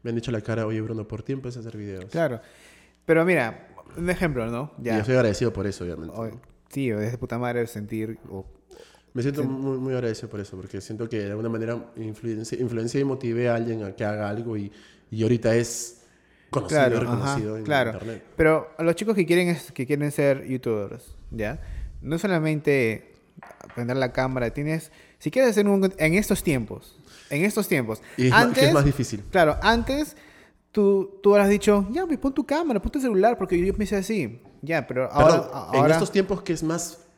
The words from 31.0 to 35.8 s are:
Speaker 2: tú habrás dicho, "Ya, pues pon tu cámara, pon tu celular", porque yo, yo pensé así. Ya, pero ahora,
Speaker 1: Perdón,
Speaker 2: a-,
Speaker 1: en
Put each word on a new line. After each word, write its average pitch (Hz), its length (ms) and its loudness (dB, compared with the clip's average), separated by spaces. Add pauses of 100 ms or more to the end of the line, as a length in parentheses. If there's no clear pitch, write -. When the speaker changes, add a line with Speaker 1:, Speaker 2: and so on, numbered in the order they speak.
Speaker 2:
tú 202 100 8
habrás 202 160 6
dicho, 202 420 4
"Ya, 349 140 -2
pues 320 140 -2
pon 269 140 -2
tu 285 120 -2
cámara, 285 360 0
pon - 100 -6
tu 294 100 -4
celular", 226 360 4
porque 180 220 0
yo, 180 60 2
yo 196 80 0
pensé 208 220 -2
así. 175 460 -2 (200)
Ya, 147 240 -2
pero 127 260 -2
ahora, 147 160 6 (100)
Speaker 1:
Perdón, - 160 -2
Speaker 2:
a-, - 200 -10
Speaker 1:
en 135 80 6